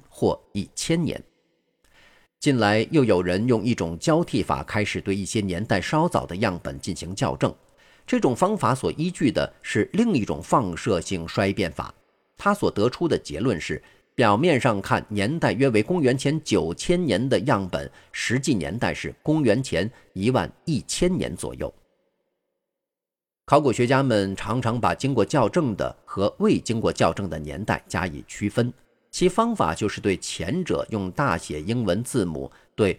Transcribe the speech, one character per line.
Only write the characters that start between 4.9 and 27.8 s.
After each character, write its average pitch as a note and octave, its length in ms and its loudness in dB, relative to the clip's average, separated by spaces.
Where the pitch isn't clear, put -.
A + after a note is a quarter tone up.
对 G2 120 0
一 G2 120 -2
些 A2 160 0
年 F#2 200 -2
代 A2 160 0
稍 D#3+ 300 0
早 C2 160 0
的 E2+ 100 -8
样 F#2+ 280 0
本 C#2 180 -10
进 F2+ 160 -6
行 E2+ 180 -10
校 G#2 220 -2
正， - 180 -2
这 B3+ 120 0
种 D3+ 160 2
方 G3 220 0
法 B2 180 2
所 G2 180 -2
依 E3 180 -4
据 D#3 200 0
的 D2+ 300 -2
是 - 320 -2
另 A3 220 2
一 A2 100 0
种 D#2 180 -4
放 G#2+ 320 0
射 F2 280 -2
性 E2+ 260 -6
衰 G2 240 0
变 F2+ 180 -2
法。 - 240 -10
他 G3+ 180 0
所 G2 160 0
得 G#2 180 2
出 E3+ 180 -2
的 B2+ 100 2
结 D2 220 -8
论 G2+ 220 0
是， - 200 -6
表 G#2 200 6
面 D3 240 4
上 A2 200 2
看 G#2 280 0
年 G#2+ 320 -2
代 A#2+ 120 2
约 C3 180 2
为 A2 120 4
公 F3+ 180 0
元 C3 160 4
前 C#3+ 280 0
九 E2+ 280 0
千 F3 320 0
年 A#2+ 240 2
的 B2 120 4
样 G2+ 280 0
本， C#2+ 220 -6
实 - 260 -2
际 C3+ 160 0
年 E2+ 240 -2
代 F#2 160 -2
是 C#2 180 -8
公 D#3 180 2
元 A2+ 180 4
前 G2+ 300 -2
一 G2 180 0
万 A2 180 0
一 D3 180 -2
千 - 360 0
年 B1+ 160 -4
左 - 220 -8
右。 C#2 160 -8
考 C#3+ 160 4
古 C#3 120 2
学 A#2+ 160 2
家 C3+ 160 4
们 G2 320 2
常 A#2 260 -4
常 A#2 180 0
把 F2+ 140 2
经 C3+ 180 -2
过 A2+ 120 4
校 A#2+ 240 2
正 C#3 260 0
的 B1+ 300 -4
和 - 340 -2
未 F3 220 2
经 A2+ 200 -4
过 F2+ 120 2
校 E2+ 200 2
正 G2 160 -6
的 D#2+ 100 -6
年 D2+ 260 -8
代 D#2 240 -2